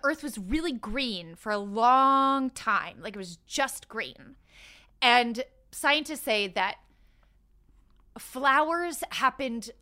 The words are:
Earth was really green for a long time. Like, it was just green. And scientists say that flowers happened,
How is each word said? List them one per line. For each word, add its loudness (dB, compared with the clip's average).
Earth -2
was -8
really -2
green -6
for -8
a 0
long 4
time. -2
Like, -12
it -12
was -12
just -4
green. -12
And 4
scientists 0
say 0
that -2
flowers 0
happened, -4